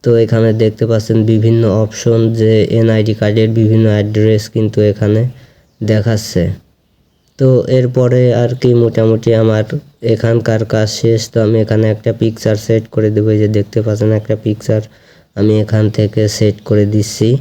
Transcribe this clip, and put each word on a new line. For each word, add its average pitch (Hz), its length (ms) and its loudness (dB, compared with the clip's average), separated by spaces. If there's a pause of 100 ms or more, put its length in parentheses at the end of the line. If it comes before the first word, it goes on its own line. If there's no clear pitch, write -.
তো 123 60 2 (140)
এখানে 113 240 2 (140)
দেখতে 110 280 0
পাচ্ছেন 110 280 0 (120)
বিভিন্ন 113 320 2 (200)
অপশন 113 360 -2 (220)
যে 110 120 2 (260)
এনআইডি 110 420 2
কার্ডের 110 380 0
বিভিন্ন 110 360 2
অ্যাড্রেস 107 500 0 (100)
কিন্তু 107 240 -2 (120)
এখানে 107 320 0 (580)
দেখাচ্ছে। 107 640 -2 (960)
তো 135 100 2 (300)
এরপরে 123 440 2 (200)
আর 120 160 0
কি 123 160 2
মোটামুটি 113 560 2 (120)
আমার 110 220 0 (480)
এখানকার 113 480 0 (120)
কাজ 110 160 0 (120)
শেষ। 113 200 2 (120)
তো - 120 -4
আমি 113 200 0
এখানে 110 300 0
একটা 110 160 -4 (100)
পিকচার 110 360 -2 (100)
সেট 113 180 0 (100)
করে 107 200 0
দেবো। 107 200 0
এই 107 80 0
যে 104 60 0 (100)
দেখতে 101 260 -4
পাচ্ছেন 110 260 -2 (100)
একটা 110 140 -4 (100)
পিকচার 110 360 -2 (560)
আমি 107 160 2 (120)
এখান 107 200 0 (120)
থেকে 107 260 -2 (140)
সেট 104 200 0 (120)
করে 104 240 2
দিচ্ছি। 107 360 -2 (120)